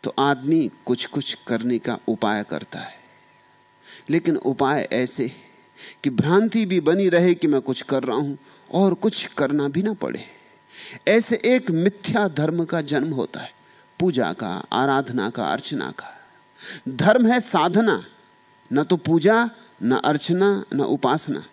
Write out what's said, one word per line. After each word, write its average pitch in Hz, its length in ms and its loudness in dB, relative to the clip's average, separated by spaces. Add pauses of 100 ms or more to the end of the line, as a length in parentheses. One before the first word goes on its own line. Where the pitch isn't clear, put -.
तो - 160 -6
आदमी 139 520 2 (160)
कुछ-कुछ - 500 -4 (100)
करने 117 320 -2
का 113 200 -4 (100)
उपाय 107 360 -2
करता - 340 -10
है, - 220 -16 (1080)
लेकिन 160 260 2
उपाय 135 560 0
ऐसे 123 360 -2 (720)
कि 143 80 0
भ्रांति 196 560 2
भी 185 140 2
बनी 175 280 2
रहे 175 260 4
कि 170 120 0
मैं 143 140 4
कुछ 127 220 -6
कर 135 200 -2
रहा 127 140 -2
हूं 143 200 -2 (360)
और 185 220 4
कुछ - 320 -2
करना 143 420 -2
भी 151 140 -2
ना 214 100 -2
पड़े। 64 320 -6 (840)
ऐसे 220 360 2
एक 247 260 4
मिथ्या 196 580 0
धर्म 156 360 -2
का 165 160 -2
जन्म 151 320 -2
होता - 280 -6
है, - 120 -14 (480)
पूजा 127 320 0
का, 95 400 -8
आराधना 131 580 0
का, 101 220 -4
अर्चना 104 380 -6
का। - 260 -16 (720)
धर्म 220 440 4
है 254 80 2
साधना, 175 640 2 (680)
न 143 120 2
तो 175 120 2
पूजा, 202 540 2 (320)
न 123 140 2
अर्चना, 185 680 0 (100)
न 139 60 0
उपासना। 139 720 0